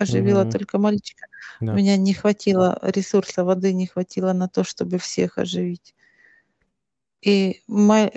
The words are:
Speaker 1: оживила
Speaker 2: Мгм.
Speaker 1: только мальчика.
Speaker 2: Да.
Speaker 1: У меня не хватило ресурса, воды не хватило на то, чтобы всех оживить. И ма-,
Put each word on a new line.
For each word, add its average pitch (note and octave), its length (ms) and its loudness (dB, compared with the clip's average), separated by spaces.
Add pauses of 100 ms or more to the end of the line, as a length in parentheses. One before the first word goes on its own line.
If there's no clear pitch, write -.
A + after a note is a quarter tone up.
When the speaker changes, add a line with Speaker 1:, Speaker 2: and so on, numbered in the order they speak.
Speaker 1:
оживила G3 460 2
Speaker 2:
Мгм. - 0 -
Speaker 1:
только G3+ 320 -4
мальчика. G#3 480 -2 (340)
Speaker 2:
Да. A2+ 120 -4
Speaker 1:
У G3+ 60 0
меня G3 200 4
не F#3+ 160 2
хватило F#3+ 680 0
ресурса, F#3+ 600 -2
воды F#3 300 0
не F#3 120 -2
хватило F#3 480 -4
на F#3 140 -2
то, F#3 160 -2
чтобы F3+ 340 -6
всех - 400 -4
оживить. F3+ 540 -6 (1300)
И G3 440 0
ма-, G#3 500 4